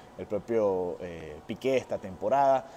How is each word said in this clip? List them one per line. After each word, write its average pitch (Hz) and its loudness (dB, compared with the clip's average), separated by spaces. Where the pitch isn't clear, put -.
el 92 -10
propio, 98 0
eh, 82 -12
Piqué 127 -2
esta 113 0
temporada, 127 2